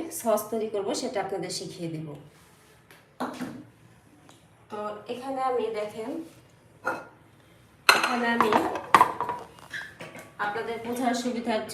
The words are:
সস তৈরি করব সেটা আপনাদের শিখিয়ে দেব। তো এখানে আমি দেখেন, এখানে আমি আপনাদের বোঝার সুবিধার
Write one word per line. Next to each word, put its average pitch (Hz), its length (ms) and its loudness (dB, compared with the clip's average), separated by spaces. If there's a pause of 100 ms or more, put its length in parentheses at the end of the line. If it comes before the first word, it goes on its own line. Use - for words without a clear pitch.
(200)
সস 214 200 4 (100)
তৈরি 220 240 0
করব 196 140 0 (120)
সেটা 233 240 -2
আপনাদের 180 340 -4
শিখিয়ে 170 360 -6
দেব। 160 140 -6 (2500)
তো 214 80 -6 (340)
এখানে 262 280 -4 (100)
আমি 233 140 2 (160)
দেখেন, 220 300 -4 (1800)
এখানে 240 380 4 (100)
আমি - 160 4 (1900)
আপনাদের 220 400 -2
বোঝার 240 380 2
সুবিধার 226 400 2 (120)